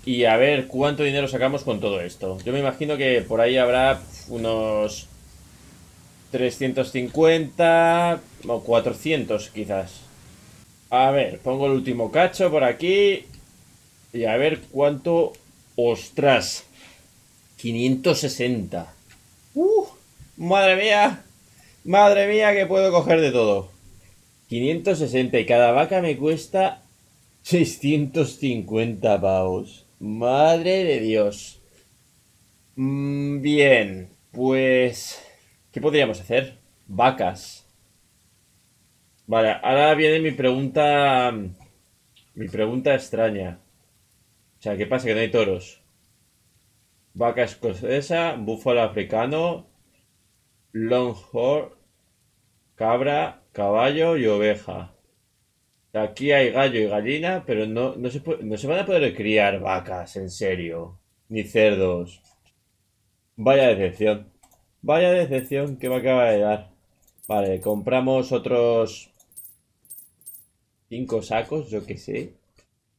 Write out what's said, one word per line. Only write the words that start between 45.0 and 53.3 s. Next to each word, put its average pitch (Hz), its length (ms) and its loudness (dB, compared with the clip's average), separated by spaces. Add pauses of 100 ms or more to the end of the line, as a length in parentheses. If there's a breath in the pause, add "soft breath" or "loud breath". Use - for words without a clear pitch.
Que 110 80 0
no 110 40 -2
hay 110 120 -2
toros. 98 500 -2 (1300)
Vaca 117 300 0
escocesa, 139 960 -4
búfalo 113 440 -2
africano, 117 840 -2 (1040)
longhorn, 120 1000 -2 (1040)
cabra, 135 760 -2